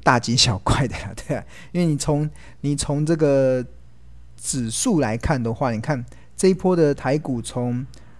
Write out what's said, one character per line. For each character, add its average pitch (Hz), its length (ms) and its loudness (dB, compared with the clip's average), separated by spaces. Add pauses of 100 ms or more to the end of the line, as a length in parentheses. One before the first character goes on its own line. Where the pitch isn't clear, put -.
大 127 160 6
惊 117 180 2
小 98 220 4
怪 - 300 0
的 92 120 -6
啦， 95 140 -10
<laughs> - 140 -12
对 143 80 -2
啊， - 80 -8 (260)
因 175 100 0
为 175 60 4
你 151 100 2
从， 151 320 0 (340)
你 143 120 0
从 147 320 0
这 170 100 2
个 135 480 4 (720)
指 123 320 -4
数 180 300 2
来 117 180 2
看 131 240 0
的 113 120 0
话， 127 180 0
你 110 100 -2
看 123 240 -2 (300)
这 - 140 4
一 190 60 6
波 185 200 2
的 151 200 4
台 135 240 0
股 135 240 -2
从 123 440 -4 (340)